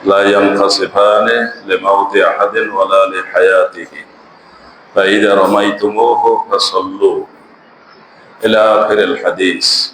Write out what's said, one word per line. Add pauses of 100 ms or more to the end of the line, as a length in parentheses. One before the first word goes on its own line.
لا
ينقصفان (380)
لموت
أحد
ولا
لحياته (1080)
فإذا
رميتموه
فصلوا (1200)
إلى
آخر
الحديث۔